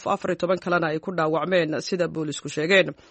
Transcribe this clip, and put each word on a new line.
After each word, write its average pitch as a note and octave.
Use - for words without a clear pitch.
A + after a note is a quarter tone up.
afar G3
iyo E3+
toban F3+
kalena F3
ay D#3
ku F#3+
dhaawacmeen, D#3+
sida F3
boolisku D#3
sheegeen. E3